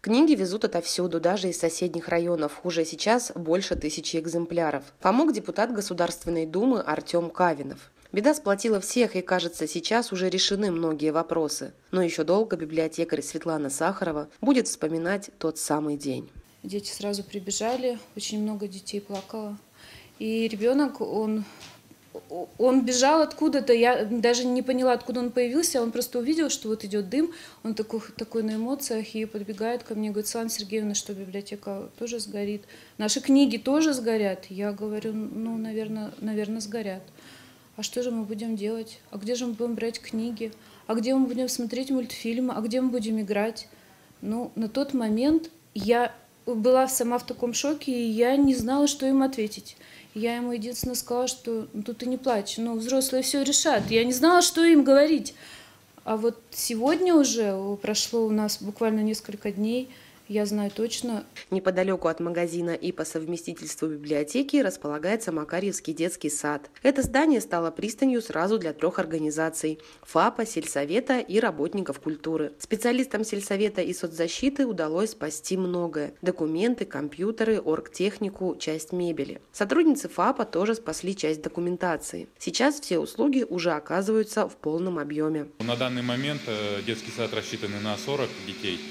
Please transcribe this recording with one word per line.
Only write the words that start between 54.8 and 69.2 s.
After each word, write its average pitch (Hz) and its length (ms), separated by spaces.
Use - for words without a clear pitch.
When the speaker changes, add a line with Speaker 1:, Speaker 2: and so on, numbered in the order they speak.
Speaker 2:
говорить. 277 500
А 220 120
вот 226 240
сегодня 320 600
уже, 226 420
э, 196 280
прошло 220 420
у 220 60
нас 214 320
буквально 214 380
несколько 214 500
дней, 226 380
Я 208 200
знаю 208 240
точно. 226 540
Speaker 1:
Неподалеку 185 580
от 160 100
магазина 170 520
и 170 220
по 160 120
совместительству 160 840
библиотеки 151 680
располагается 185 760
Макарьевский 165 600
детский 160 380
сад. 147 400
Это 277 200
здание 262 400
стало 170 280
пристанью 226 520
сразу 202 360
для 160 140
трех 165 260
организаций: 156 800